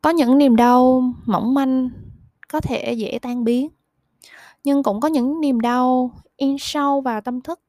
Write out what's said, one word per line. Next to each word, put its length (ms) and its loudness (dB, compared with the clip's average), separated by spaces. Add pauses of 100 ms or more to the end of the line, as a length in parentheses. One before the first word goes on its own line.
Có 80 2
những 280 4
niềm 180 6
đau 560 4 (140)
mỏng 280 0
manh 360 0 (580)
có 120 -4
thể 320 -6
dễ 300 -6
tan 220 -6
biến, 240 0 (960)
nhưng 180 2
cũng 180 -2
có 80 0
những 320 -2
niềm 200 0
đau 500 0 (260)
in 220 -2
sâu 420 -2
vào 200 -4
tâm 200 -8
thức 280 -12